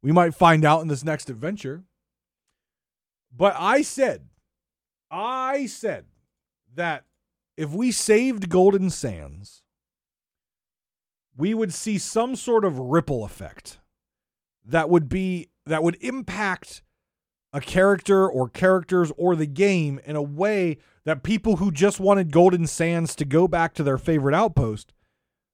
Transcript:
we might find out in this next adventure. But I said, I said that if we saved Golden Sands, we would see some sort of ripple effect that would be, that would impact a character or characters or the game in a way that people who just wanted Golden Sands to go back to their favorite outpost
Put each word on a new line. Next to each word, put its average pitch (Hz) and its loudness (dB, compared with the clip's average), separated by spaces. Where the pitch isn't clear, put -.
we 135 0
might 170 4
find 160 4
out 156 4
in 165 -8
this 147 -6
next 151 -8
adventure. 147 -12
But 180 2
I 208 2
said, 247 -4
I 262 -6
said 185 -8
that 160 -6
if 151 -8
we 226 -2
saved 214 0
Golden 185 4
Sands, 85 -12
we 165 -2
would 220 -2
see 214 -6
some 240 -4
sort 226 0
of 170 -2
ripple 131 -2
effect - -18
that 156 -2
would 165 4
be, 185 -4
that 156 -2
would 170 0
impact 208 -8
a 143 -8
character 190 2
or 127 -2
characters 180 2
or 175 2
the 156 -2
game 151 0
in 151 -8
a 151 -4
way 170 -2
that 151 -4
people 214 0
who 185 0
just 175 2
wanted 190 2
Golden 175 6
Sands 165 -2
to 151 -6
go 156 4
back 165 -2
to 160 -4
their 139 0
favorite 143 0
outpost 123 -2